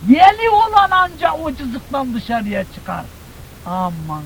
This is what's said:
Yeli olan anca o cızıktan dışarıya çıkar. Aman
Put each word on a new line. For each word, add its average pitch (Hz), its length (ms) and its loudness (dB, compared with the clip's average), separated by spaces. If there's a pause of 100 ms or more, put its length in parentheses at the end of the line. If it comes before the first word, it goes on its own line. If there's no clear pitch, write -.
Yeli 392 420 6
olan 415 420 4
anca 339 420 0
o 320 180 -6
cızıktan 262 640 -6
dışarıya 208 500 -4 (120)
çıkar. 175 300 -10 (600)
Aman 165 600 -6